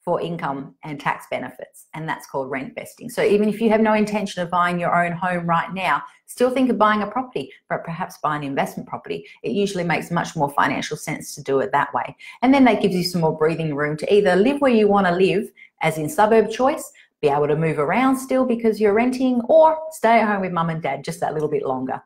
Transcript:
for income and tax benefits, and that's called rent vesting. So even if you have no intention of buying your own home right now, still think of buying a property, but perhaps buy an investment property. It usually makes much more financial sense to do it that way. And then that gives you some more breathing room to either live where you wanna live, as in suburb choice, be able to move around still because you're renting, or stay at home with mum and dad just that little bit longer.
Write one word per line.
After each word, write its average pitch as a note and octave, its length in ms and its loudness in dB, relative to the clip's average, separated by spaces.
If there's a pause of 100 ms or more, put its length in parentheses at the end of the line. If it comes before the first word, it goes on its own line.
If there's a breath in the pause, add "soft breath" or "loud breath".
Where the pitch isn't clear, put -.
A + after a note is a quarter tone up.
for E3+ 160 -2
income D#3+ 640 -8
and D3+ 160 -12
tax - 320 -6
benefits, - 640 -12
and D#3+ 160 -10
that's - 180 -10
called C3+ 240 -8
rent C3+ 240 -8
vesting. - 340 -16
So F3+ 140 -2
even G#3 240 2
if G#3 140 -4
you A3+ 80 2
have G#3+ 100 4
no A3 140 4
intention G#3 480 -2
of E3+ 100 -6
buying F3 260 0
your E3+ 240 0
own E3+ 120 -2
home F3 340 -4
right E3+ 260 0
now, E3+ 300 -2 (220 loud breath)
still - 240 0
think B3+ 200 0
of G#3 80 0
buying G#3+ 260 4
a G3 40 -6
property, A3 420 -8 (200 loud breath)
but D#3+ 160 -6
perhaps E3 320 -10
buy D3+ 180 -2
an D3 80 -6
investment D3 460 -4
property. E3 360 -10 (180 loud breath)
It - 100 -4
usually G3 320 -2
makes - 260 -2
much - 240 -4
more C#3+ 140 -2
financial - 480 -2
sense - 380 -10
to D3 60 -16
do C#3 200 0
it - 100 -4
that C#3+ 220 0
way. C3 240 -6 (240 loud breath)
And B3+ 120 4
then C#4 120 6
that A3 160 4
gives F#3+ 120 2
you F3+ 120 0
some F3 160 -2
more D#3 160 2
breathing D#3+ 380 0
room D3 200 -2
to - 180 0
either G3+ 220 4
live C4 240 2
where C4+ 140 4
you G#3+ 160 6
wanna G3 260 4
live, F#3 340 2 (300 loud breath)
as D#3 180 -2
in D3+ 120 -4
suburb G#3+ 420 4
choice, C#4+ 400 -2 (300 soft breath)
be D3 80 4
able C#3+ 180 2
to D3+ 80 2
move D#3 240 0
around A#3+ 380 2
still C4 280 0
because A3+ 360 0
you're G#3 120 4
renting, B3+ 540 2
or D#4+ 300 6 (140)
stay A#3 280 4
at G#3+ 80 2
home G3+ 140 -2
with F3+ 100 -4
mum E3+ 180 -2
and D#3+ 140 -6
dad C#3 220 -6
just E3 160 -8
that C#3+ 120 -2
little D#3 140 -2
bit C#3+ 180 -2
longer. C3 400 -6